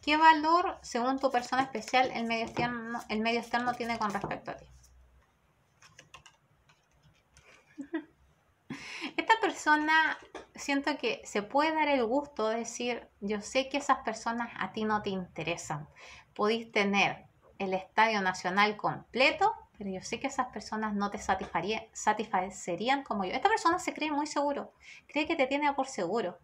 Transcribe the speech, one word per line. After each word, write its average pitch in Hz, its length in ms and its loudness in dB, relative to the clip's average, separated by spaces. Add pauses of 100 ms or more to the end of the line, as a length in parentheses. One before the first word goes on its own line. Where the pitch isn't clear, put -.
¿Qué 302 160 4
valor, 320 640 6
según 254 360 0
tu 269 120 2
persona 254 320 0
especial, 262 500 2
el 233 120 -4
medio 226 200 -2
externo, 240 640 -4
el 214 120 -2
medio 233 200 2
externo 240 320 -2
tiene 233 260 -4
con 214 140 0
respecto - 380 -6
a - 80 -10
ti? - 80 -20 (3000)
<laughs> - 1400 -12
Esta 440 240 4
persona, 302 760 4 (360)
siento 285 440 -2
que - 260 -4
se - 180 -2
puede 294 320 2
dar 311 140 2
el 269 160 4
gusto 226 440 0
de 226 100 0
decir, 233 500 -6 (120)
"Yo 202 200 -2
sé 269 300 -2
que 285 80 -2
esas 277 220 2
personas 233 580 -6
a - 140 -6
ti 220 120 -4
no 214 160 0
te 208 80 -6
interesan". 170 800 -6 (460)
Podís 226 360 0
tener 196 540 2 (340)
el 190 160 -2
Estadio 220 460 2
Nacional 196 560 2
completo, 269 800 2 (240)
pero 202 120 -8
yo 185 120 -8
sé - 180 -6
que - 60 -6
esas 262 220 -2
personas 220 460 -6
no 202 160 0
te 208 80 -8
satisfaría-, 190 720 -2
satisfacerían 220 1120 -2
como 202 220 -4
yo. 180 80 -4
Esta 269 160 2
persona 392 300 4
se 320 160 -4
cree 302 180 -4
muy 294 140 0
seguro, 285 460 -2 (340)
cree 302 200 -2
que 330 100 0
te 269 100 4
tiene 285 260 2
por 269 160 -2
seguro. 185 560 -2